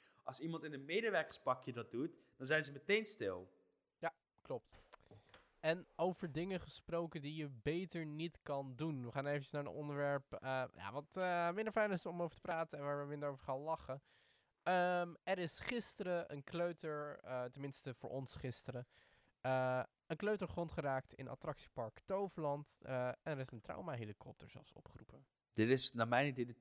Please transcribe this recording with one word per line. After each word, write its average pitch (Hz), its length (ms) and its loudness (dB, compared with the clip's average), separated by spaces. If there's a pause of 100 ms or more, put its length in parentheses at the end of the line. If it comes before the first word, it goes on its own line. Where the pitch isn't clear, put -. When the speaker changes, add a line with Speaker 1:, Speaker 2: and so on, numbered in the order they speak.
(220)
Speaker 1:
Als - 180 -4
iemand 165 240 -4
in 156 80 -6
een 139 120 -8
medewerkerspakje 160 880 2
dat 117 180 -8
doet, 151 260 -2 (200)
dan 131 100 -8
zijn 156 180 6
ze 143 80 -8
meteen 202 340 2
stil. 95 460 -2 (460)
Speaker 2:
Ja, - 160 -2 (260)
klopt. - 380 -8 (840)
En 165 260 2 (100)
over 170 360 2
dingen 175 280 0
gesproken 170 640 -4
die 147 120 -4
je 151 140 -2
beter 160 580 -2
niet 156 360 -4
kan 139 340 -2
doen. 147 280 0
We 117 80 -6
gaan 139 140 0
eventjes 143 260 0
naar 147 120 0
een 98 80 -6
onderwerp, 143 600 0
eh, 131 320 0 (100)
ja, 101 180 -8
wat, 143 240 -8
eh, 175 360 4
minder 214 200 -2
fijn 214 200 4
is 180 140 0
om 175 160 -2
over 165 120 -2
te - 60 -18
praten 165 380 -2
en 143 60 -4
waar 143 160 0
we 143 80 -4
minder 147 200 -2
over 135 160 -6
gaan 135 140 0
lachen. 143 440 -4 (600)
Ehm, 175 600 6
er 190 160 2
is 175 220 -2
gisteren 180 720 -2
een 143 120 -6
kleuter, 160 760 -2
eh, 123 220 -2
tenminste 135 500 -6
voor - 160 -8
ons 135 240 -4
gisteren, 123 520 -6 (540)
eh, 127 420 4 (240)
een 160 100 -4
kleuter 202 320 2
gewond 170 240 -2
geraakt 135 420 0
in 131 140 -8
attractiepark - 760 -6
Toverland. 165 760 0
Eh, 127 280 0
en 123 140 -2
er 151 160 -2
is 131 120 -4
een 117 100 -8
traumahelikopter 117 880 -6
zelfs - 220 -18
opgeroepen. - 540 -18 (240)
Speaker 1:
Dit 110 180 6
is 127 240 6
naar 117 160 2
mijn 123 180 8
idee 127 200 2
de 120 140 -8